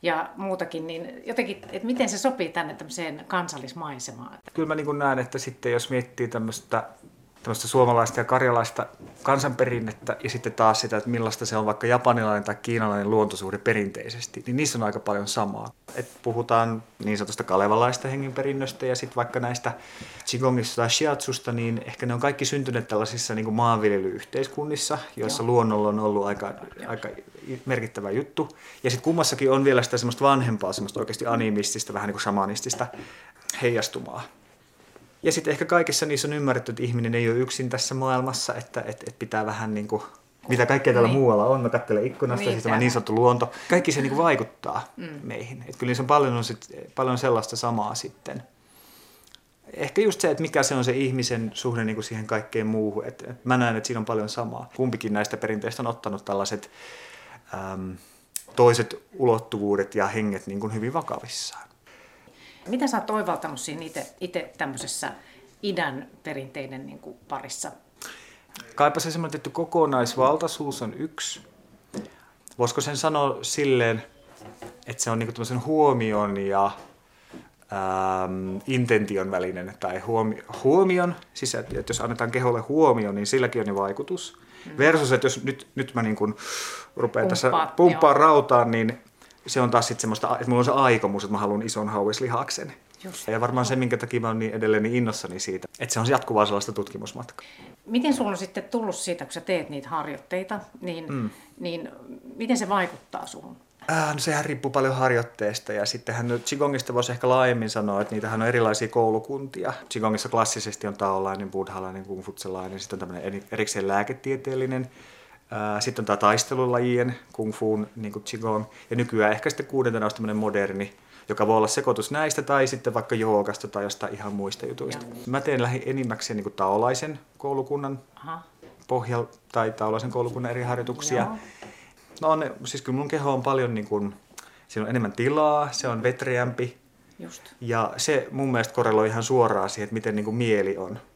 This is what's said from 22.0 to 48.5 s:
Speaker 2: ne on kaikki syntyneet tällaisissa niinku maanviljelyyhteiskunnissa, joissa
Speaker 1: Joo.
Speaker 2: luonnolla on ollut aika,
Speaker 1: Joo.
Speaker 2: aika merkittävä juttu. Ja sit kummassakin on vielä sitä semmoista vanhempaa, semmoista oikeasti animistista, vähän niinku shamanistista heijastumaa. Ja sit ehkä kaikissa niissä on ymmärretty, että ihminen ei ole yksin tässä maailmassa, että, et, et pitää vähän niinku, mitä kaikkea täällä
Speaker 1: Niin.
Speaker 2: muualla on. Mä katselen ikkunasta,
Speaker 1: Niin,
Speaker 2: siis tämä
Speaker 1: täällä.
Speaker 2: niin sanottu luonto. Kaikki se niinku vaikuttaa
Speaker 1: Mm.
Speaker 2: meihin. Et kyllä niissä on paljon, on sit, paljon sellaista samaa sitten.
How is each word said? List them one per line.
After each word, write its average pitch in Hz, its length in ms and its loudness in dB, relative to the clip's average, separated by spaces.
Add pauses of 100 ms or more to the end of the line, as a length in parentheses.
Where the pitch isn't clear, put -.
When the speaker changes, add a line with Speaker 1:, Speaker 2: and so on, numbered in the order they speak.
Speaker 2:
ne 120 80 0
on 120 60 -2
kaikki 143 260 0
syntyneet 131 420 -2
tällaisissa 110 480 -2
niinku 110 160 -2
maanviljelyyhteiskunnissa, 117 1500 0 (180)
joissa 113 280 -2
Speaker 1:
Joo. 117 80 0
Speaker 2:
luonnolla 110 380 4
on 107 100 0
ollut 104 260 2
aika, 101 280 -4 (260)
Speaker 1:
Joo. - 100 -12
Speaker 2:
aika 117 200 -8 (560)
merkittävä 113 460 -4
juttu. 139 380 -2 (340)
Ja 127 80 2
sit 123 100 -4
kummassakin 147 500 2
on 139 120 4
vielä 135 200 6
sitä 123 140 -2
semmoista 120 280 0
vanhempaa, 120 480 2
semmoista 101 260 -6
oikeasti 107 260 -4
animistista, 110 680 0
vähän 104 140 -4
niinku 101 120 -4
shamanistista 101 680 -2 (760)
heijastumaa. 120 600 -2 (1000)
Ja 156 80 4
sit 160 160 0
ehkä 151 180 0
kaikissa 160 400 2
niissä 147 220 -2
on 147 60 -2
ymmärretty, 139 380 0
että 117 120 -4
ihminen 117 320 0
ei 117 140 2
ole 117 80 2
yksin 127 320 -2
tässä 131 260 -2
maailmassa, 131 600 0
että, - 320 -8
et, - 200 -10
et - 120 -12
pitää 107 260 -2
vähän 107 280 -4
niinku, 104 300 -4 (460)
mitä 123 160 6
kaikkea 135 280 4
täällä 117 160 8
Speaker 1:
Niin. 135 100 4
Speaker 2:
muualla 110 260 6
on. 131 160 4
Mä 117 80 2
katselen 110 360 2
ikkunasta, 123 400 -2
Speaker 1:
Niin, 113 60 2
Speaker 2:
siis 113 120 -2
tämä - 80 0
Speaker 1:
täällä. 110 80 2
Speaker 2:
niin 123 120 4
sanottu 110 240 0
luonto. 120 360 6 (180)
Kaikki 170 220 4
se 139 100 0
niinku 135 160 0
vaikuttaa - 680 0 (140)
Speaker 1:
Mm. 175 100 -12 (160)
Speaker 2:
meihin. 123 440 -10
Et 120 80 -14
kyllä 123 140 -2
niissä 123 140 0
on 127 40 -4
paljon, 135 300 6
on 117 60 0
sit, 113 240 -8 (280)
paljon 127 220 2
sellaista 120 380 2
samaa 113 400 -2
sitten. - 480 -10 (1300)